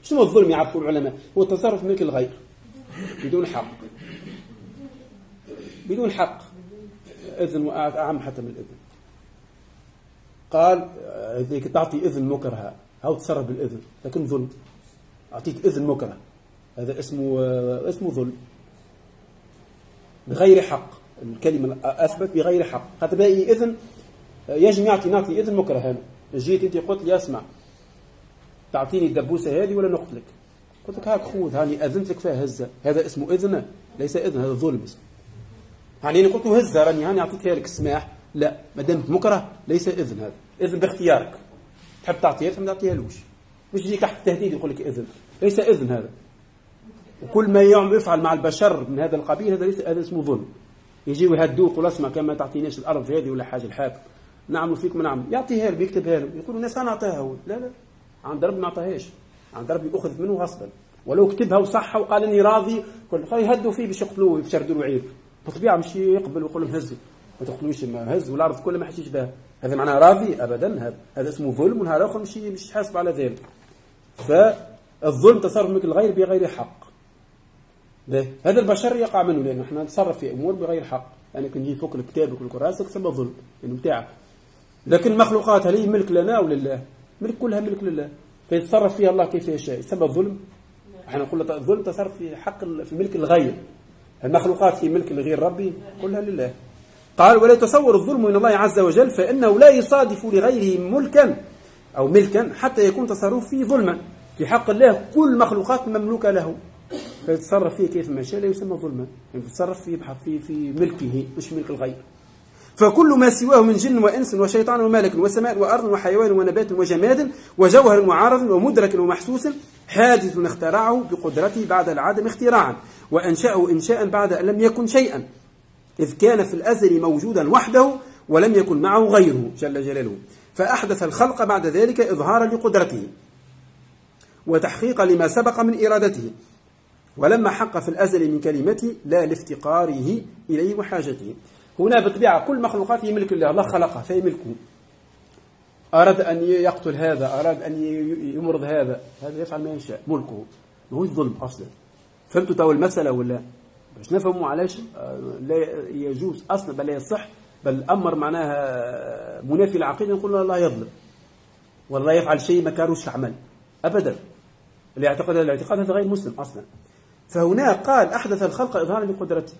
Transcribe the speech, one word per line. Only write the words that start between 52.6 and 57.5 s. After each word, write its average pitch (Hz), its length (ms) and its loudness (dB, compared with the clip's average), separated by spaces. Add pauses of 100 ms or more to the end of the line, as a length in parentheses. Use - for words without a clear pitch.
الأرض 143 320 -4
هذه 151 180 -2
ولا 131 140 -6
حاجة 123 200 -8
الحاكم. 120 360 -8 (500)
نعمل 165 280 -4
فيك 175 180 -6
ما 165 80 -4
نعمل." 131 280 -4
يعطيها 226 400 -2
له، 170 100 -4
يكتبها 185 380 -2
له. 139 160 -8
يقولوا: 226 200 -12
"الناس 233 220 -8
أنا 247 120 -4
أعطاها 214 280 -4
هو." 135 160 -8 (140)
لا، 196 60 -8